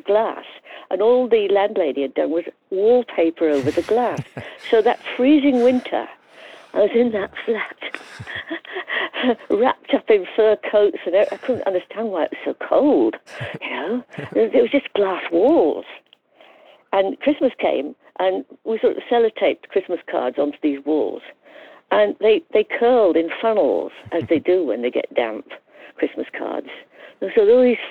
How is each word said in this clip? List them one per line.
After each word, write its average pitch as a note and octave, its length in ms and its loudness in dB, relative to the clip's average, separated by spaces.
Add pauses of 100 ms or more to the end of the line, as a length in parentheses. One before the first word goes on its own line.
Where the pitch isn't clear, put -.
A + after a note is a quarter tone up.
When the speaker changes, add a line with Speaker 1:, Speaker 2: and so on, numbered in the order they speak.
Speaker 1:
glass, G#3 380 -2 (460)
and F#3+ 120 -4
all B3 280 2
the G#3+ 200 2
landlady G3 520 0
had C3 120 -4
done D3+ 180 -2
was E3 120 -2 (280)
wallpaper G3 760 0
over C#3+ 240 0
the E3+ 120 -2
glass. G#3+ 360 -2 (160)
Speaker 2:
<laughs> - 80 -12 (260)
Speaker 1:
So A3+ 120 6
that A3 180 0 (160)
freezing C4 480 4
winter, B3 440 0 (680)
I - 60 0
was G3+ 140 4
in A#3+ 180 2
that G3+ 200 -6 (140)
flat, - 320 -6 (920)
<laughs> - 680 -4 (120)
wrapped - 440 0
up - 160 0
in G3+ 160 4 (100)
fur G#3+ 220 4 (120)
coats, G#3 360 2
and F3 100 -2
I G3+ 100 4 (120)
couldn't A#3 300 -4
understand G3 420 -4
why F3 160 -4
it - 60 -6
was - 80 -10 (180)
so - 80 -10
cold. F3 500 2 (460)
You - 80 -10
know, A3 340 -6 (140)
Speaker 2:
<laughs> - 160 -10
Speaker 1:
there, - 160 2
there C4+ 120 4
was A#3 100 0
just - 220 -2
glass F#3+ 380 0
walls. G3 540 2 (1080)
And G3 260 0
Christmas C#4+ 400 0
came, C#3+ 360 -2 (240)
and F#3 240 0 (220)
we A3+ 140 -2
sort A#3 180 2
of - 120 -10
sellotaped A3+ 600 0
Christmas F3+ 300 -2 (100)
cards B2+ 280 -2
onto D3 240 -2
these C#3+ 240 -2
walls. C#3+ 360 -2 (720)
And G#3 300 2
they, G#3+ 200 4 (120)
they G#3+ 100 2
curled A3+ 540 2
in E3 120 0 (120)
funnels, D#3 500 0 (200)
as D#3+ 180 -2
they E3 100 2
do F3+ 260 0
when A#2+ 160 -4
they B2 100 -2
get - 220 -6
damp, A2+ 340 -4 (480)
Christmas - 320 -6 (100)
cards. - 300 -8 (540)
And F#3+ 140 -6
so G#3 100 6
there A3 100 6
were B3+ 60 6
all B3 60 6
these A#3+ 100 2 (120)